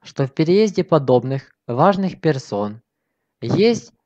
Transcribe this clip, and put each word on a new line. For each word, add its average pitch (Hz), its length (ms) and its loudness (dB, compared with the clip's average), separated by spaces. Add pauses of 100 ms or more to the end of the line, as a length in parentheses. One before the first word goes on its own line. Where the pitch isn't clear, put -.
что - 240 -4
в 131 80 -14
переезде 185 480 0
подобных 131 720 0 (140)
важных 180 520 0
персон 107 640 -4 (580)
есть 202 520 0 (140)